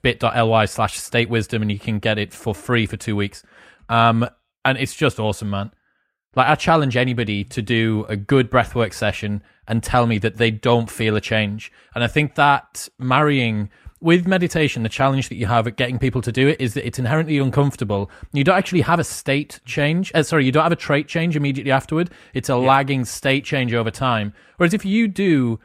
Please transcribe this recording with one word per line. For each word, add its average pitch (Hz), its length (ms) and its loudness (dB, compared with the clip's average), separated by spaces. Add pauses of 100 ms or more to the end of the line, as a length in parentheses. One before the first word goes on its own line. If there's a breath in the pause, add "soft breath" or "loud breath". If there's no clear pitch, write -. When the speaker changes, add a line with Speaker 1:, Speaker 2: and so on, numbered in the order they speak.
Speaker 1:
bit 123 160 0
dot 113 180 0
L 113 120 2
Y 113 160 4
slash 104 340 -4
state 117 320 -2
wisdom, 113 320 -2
and 107 80 -2
you 101 80 -4
can 107 220 -4
get 110 180 -2
it 101 140 -6
for - 220 -6
free 117 320 0
for 110 100 -8
two 107 180 -6
weeks. 101 300 -4 (440 soft breath)
Um, 117 400 2 (360)
and 131 140 0
it's 131 180 -6
just 139 240 0
awesome, 107 300 -4
man. 101 200 -6 (640)
Like, - 140 4
I 151 80 4
challenge 147 400 2
anybody 117 480 0
to - 180 -6
do 113 460 0
a 104 80 -4
good 123 340 2
breathwork 117 420 0
session 104 500 -4 (260 soft breath)
and 117 140 0
tell 123 240 2
me 113 120 0
that 92 180 -4
they 113 140 2
don't 117 400 2
feel 110 240 -2
a 104 60 0
change. 107 500 -4 (240 soft breath)
And 117 80 -2
I 120 60 0
think 151 260 -2
that - 540 0 (100)
marrying 127 720 0 (300 soft breath)
with 170 260 4
meditation, 175 560 0
the 110 60 -2
challenge 135 400 0
that 104 80 -12
you 107 100 -4
have 113 200 2
at 117 100 -6
getting 123 220 -2
people 127 240 0
to 120 100 -4
do 131 160 2
it - 120 0
is 123 140 -2
that 139 120 -6
it's 117 120 -6
inherently 151 400 0
uncomfortable. 123 720 0 (220 loud breath)
You 139 120 0
don't 185 140 4
actually 185 220 0
have 165 180 2
a - 60 -2
state - 600 -4
change. 160 500 -2
Uh, 160 80 4
sorry, 147 220 2
you 127 80 4
don't 117 120 4
have 170 80 2
a 165 40 2
trait 147 320 -2
change 165 280 -2
immediately 139 340 -2
afterward. 156 400 0 (240 loud breath)
It's 127 140 -4
a 143 40 0
Speaker 2:
Yeah. 123 60 2
Speaker 1:
lagging 135 460 2
state 135 400 -2
change 127 280 -2
over 113 180 0
time. 110 440 -2 (220 soft breath)
Whereas 175 180 2
if 214 100 -4
you 214 240 2
do 151 560 0